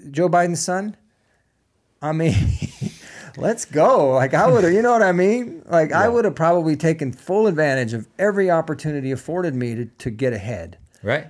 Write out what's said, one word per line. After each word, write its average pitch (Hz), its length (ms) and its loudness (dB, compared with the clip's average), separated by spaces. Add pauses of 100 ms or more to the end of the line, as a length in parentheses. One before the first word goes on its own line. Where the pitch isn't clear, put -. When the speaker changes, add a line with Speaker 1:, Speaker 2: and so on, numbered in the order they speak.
(100)
Speaker 1:
Joe 165 180 0
Biden's 175 340 2
son, 190 340 -6 (1040)
I 151 120 -4
mean, 160 220 0 (560)
<laughs> - 460 -20
let's 185 300 -4
go. 156 460 4
Like, 131 200 2
I 196 180 4
would've, 185 220 4
you 202 80 4
know 240 120 2
what 226 100 4
I 185 100 4
mean? 220 540 0
Like, 160 260 2
I 175 120 2
Speaker 2:
Yeah. 226 40 2
Speaker 1:
would've 226 260 0
probably 160 420 2
taken 160 360 -2
full 208 360 0
advantage 135 440 0
of 113 160 -8 (100)
every 196 320 2
opportunity 151 600 -2
afforded 156 440 -4
me 123 200 -4
to, 117 100 -6
to - 260 -10
get 120 220 -2
ahead 95 460 -10 (240)
Speaker 2:
Right. 139 280 -4